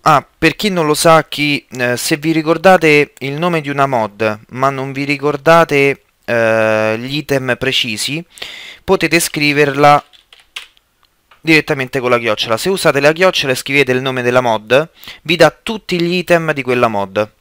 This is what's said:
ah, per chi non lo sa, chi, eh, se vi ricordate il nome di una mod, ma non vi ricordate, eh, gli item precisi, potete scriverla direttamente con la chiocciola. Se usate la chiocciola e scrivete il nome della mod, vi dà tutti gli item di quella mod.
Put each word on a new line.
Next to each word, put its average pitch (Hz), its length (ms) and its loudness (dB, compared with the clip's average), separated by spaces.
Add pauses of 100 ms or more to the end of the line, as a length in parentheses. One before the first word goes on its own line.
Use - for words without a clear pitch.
ah, 143 240 2 (100)
per 160 200 0
chi 214 120 -4
non 175 180 0
lo 147 80 2
sa, 160 340 4
chi, 143 420 -4
eh, 123 260 -2
se 160 200 -4
vi 151 160 -4
ricordate 160 880 2
il 139 160 -8
nome 165 260 -2
di 143 80 -10
una 139 180 -2
mod, 110 640 -4
ma 135 220 -2
non 135 200 -8
vi 139 140 -8
ricordate, 143 1000 2 (220)
eh, 110 760 0
gli 131 200 -6
item 131 380 -2
precisi, 131 680 -6 (580)
potete 170 380 0
scriverla 143 840 2 (1400)
direttamente 147 600 0
con 120 100 -2
la 120 80 2
chiocciola. 113 380 -2
Se 175 120 -4
usate 165 300 0
la 143 140 4
chiocciola 160 400 0
e 127 40 -2
scrivete 135 360 0
il 127 100 0
nome 127 200 -4
della 123 180 2
mod, 117 480 0 (340)
vi 170 140 -4
dà 156 140 6
tutti 202 500 -8
gli 170 140 0
item 170 380 0
di 139 100 -4
quella 123 260 0
mod. 104 520 -4